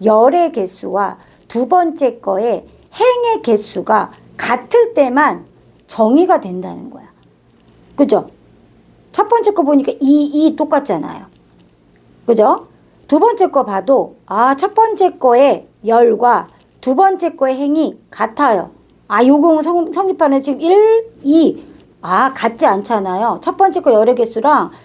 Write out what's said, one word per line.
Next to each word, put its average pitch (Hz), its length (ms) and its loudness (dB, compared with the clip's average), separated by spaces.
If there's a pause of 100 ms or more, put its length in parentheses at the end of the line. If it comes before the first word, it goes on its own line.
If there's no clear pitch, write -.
열의 262 500 2
개수와 190 640 -6 (300)
두 247 200 -4
번째 330 520 0
거에 196 460 -4 (280)
행의 480 480 0
개수가 214 720 -2 (260)
같을 440 560 0
때만 269 520 0 (420)
정의가 302 520 2
된다는 185 500 -12
거야. - 200 -20 (880)
그죠? 202 320 0 (840)
첫 403 160 -2
번째 440 240 0
거 359 120 0
보니까 277 360 0
이, 294 340 2
이 311 220 0
똑같잖아요. 277 720 -4 (1000)
그죠? 240 420 2 (440)
두 294 80 2
번째 427 280 2
거 254 180 -2
봐도, 202 500 -2 (100)
아, 240 300 0
첫 392 180 -4
번째 427 440 0
거의 240 500 2 (180)
열과 226 600 2 (320)
두 254 160 -2
번째 359 400 0
거의 262 220 -2
행이 285 420 -2 (100)
같아요. 220 640 -2 (380)
아, 208 160 0
요거 302 380 4
성-, 339 280 -2
성립하는 330 500 -2
지금 277 200 -6
일, 427 500 2 (100)
이. 285 400 2 (380)
아, 208 320 -2
같지 226 340 -4
않잖아요. 202 800 -2
첫 381 140 -6
번째 392 240 0
거 285 100 2
열의 226 240 4
개수랑 226 560 0 (120)